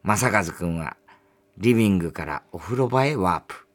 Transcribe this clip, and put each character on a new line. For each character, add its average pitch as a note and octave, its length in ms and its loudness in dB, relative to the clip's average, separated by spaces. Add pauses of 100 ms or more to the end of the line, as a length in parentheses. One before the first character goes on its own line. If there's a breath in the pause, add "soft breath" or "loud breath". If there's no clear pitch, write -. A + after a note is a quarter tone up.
正 G#2+ 280 2
和 G#2 140 4
く E2+ 220 -8
ん E2 120 -4
は D#2 180 -8 (640 soft breath)
リ A2+ 160 2
ビ A2+ 140 4
ン F#2+ 100 4
グ E2+ 120 -2
か D2+ 140 -10
ら D2 260 -8
お F2+ 80 -14
風 A2 200 -6
呂 C3 100 2
場 C3 180 2
へ D3+ 80 -2
ワ F#2 220 0
ー D#2 100 -8
プ。 - 280 -18